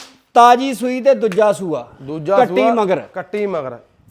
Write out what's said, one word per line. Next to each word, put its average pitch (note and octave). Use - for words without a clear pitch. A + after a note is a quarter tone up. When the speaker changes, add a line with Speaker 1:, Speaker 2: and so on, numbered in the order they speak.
Speaker 1:
ਤਾਜ਼ੀ B3
ਸੂਈ B3+
ਤੇ C4+
ਦੂਜਾ G#3+
ਸੂਆ। D#3
Speaker 2:
ਦੂਜਾ D#3
Speaker 1:
ਕੱਟੀ B3
Speaker 2:
ਸੂਆ, A#3+
Speaker 1:
ਮਗਰ। F#3
Speaker 2:
ਕੱਟੀ G3+
ਮਗਰ। C3+